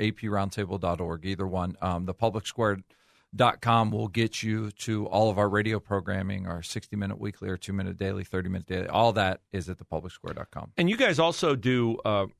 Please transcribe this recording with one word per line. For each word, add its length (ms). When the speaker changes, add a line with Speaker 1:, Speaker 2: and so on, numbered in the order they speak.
Speaker 1:
A 100
P 160
roundtable 540
dot 180
org, 260
either 220
one. 340
Um, 220
the 100
public 320
square 340
dot 280
com 300
will 180
get 340
you 280
to 340
all 240
of 80
our 100
radio 320
programming, 680
our 160
sixty-minute 600
weekly, 260
our 100
two-minute 380
daily, 300
thirty-minute 420
daily. 220
All 240
that 260
is 160
at 80
the 80
public 260
square 220
dot 180
com. 240
Speaker 2:
And 140
you 80
guys 220
also 360
do, 480
uh, 220